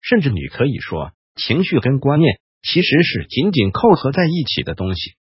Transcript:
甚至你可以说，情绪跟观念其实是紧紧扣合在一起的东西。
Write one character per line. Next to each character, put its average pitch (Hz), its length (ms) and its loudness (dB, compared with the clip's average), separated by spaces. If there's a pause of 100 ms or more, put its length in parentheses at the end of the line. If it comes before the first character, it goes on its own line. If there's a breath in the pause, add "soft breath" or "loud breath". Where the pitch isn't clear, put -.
甚 226 200 2
至 143 80 0
你 76 180 -4
可 - 180 -2
以 123 140 -2
说， 80 320 -8 (240)
情 151 280 -2
绪 170 160 0
跟 131 200 0
观 135 200 2
念 160 200 4 (220)
其 - 200 -2
实 170 220 4
是 - 240 -4
紧 180 240 -2
紧 104 200 2
扣 - 180 2
合 147 220 4
在 180 140 0
一 160 180 -2
起 - 200 -6
的 80 120 -6
东 95 200 -4
西。 - 260 -12